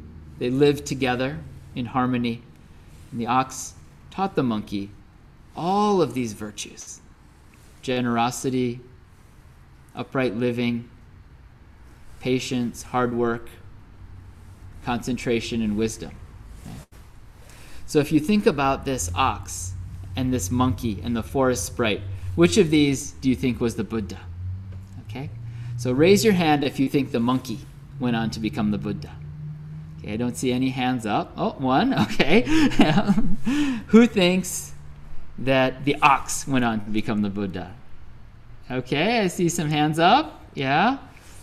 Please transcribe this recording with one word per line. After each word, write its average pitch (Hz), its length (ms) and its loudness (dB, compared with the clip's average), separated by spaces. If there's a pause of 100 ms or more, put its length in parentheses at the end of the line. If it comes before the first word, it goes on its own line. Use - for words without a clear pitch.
(400)
they 123 100 -2
lived 143 360 4
together 131 540 -2 (360)
in 123 120 -6
harmony. 120 540 0 (680)
And 120 100 -6
the 113 60 -4
ox 127 480 -2 (340)
taught 190 260 -4
the 156 80 2
monkey 107 460 -4 (640)
all 196 460 2
of 123 120 2
these 123 200 -4
virtues: - 680 -14 (800)
generosity, 123 1000 -2 (1160)
upright 127 400 -2
living, 120 540 -2 (1300)
patience, 127 640 -2
hard 123 300 0
work, 117 360 0 (1300)
concentration, 120 800 -2
and 104 160 0
wisdom. 107 340 -2 (1700)
So - 140 2
if 139 120 0
you 156 80 4
think 208 260 2
about 139 380 2
this 131 320 -4
ox - 580 -4 (420)
and 127 180 0
this 120 180 -2
monkey 123 500 0
and 117 140 -4
the 113 80 -4
forest 127 420 0
sprite, 110 360 -2 (340)
which 170 220 6
of 180 120 6
these 147 420 2
do - 180 -2
you 123 60 4
think 123 260 -2
was 113 140 0
the 113 100 -4
Buddha? 95 340 -6 (880)
Okay, 131 220 -10 (480)
so 127 160 -2
raise 185 320 6
your 214 80 6
hand 156 320 4
if 131 140 -2
you 135 100 2
think 135 220 2
the 120 100 0
monkey 123 380 0 (400)
went 123 160 0
on 113 160 0
to - 80 -8
become 107 320 0
the 104 60 0
Buddha. 101 380 -6 (840)
Okay, - 140 -8
I 107 40 -4
don't 120 180 -2
see 131 160 0
any 131 180 2
hands 127 360 -2
up. 120 320 -2
Oh, 180 200 -2
one, 143 360 2
<laughs> - 80 0
okay. 175 400 6 (1500)
Who 233 180 10
thinks 185 680 0 (640)
that 131 460 2
the 143 160 2
ox - 440 2
went 131 200 2
on 110 180 0
to 104 80 -8
become 107 300 0
the 104 80 0
Buddha? 92 440 -6 (960)
Okay, 151 520 0
I 190 60 2
see 170 200 0
some 156 220 0
hands 151 280 2
up, 202 560 4
yeah. 156 440 2 (460)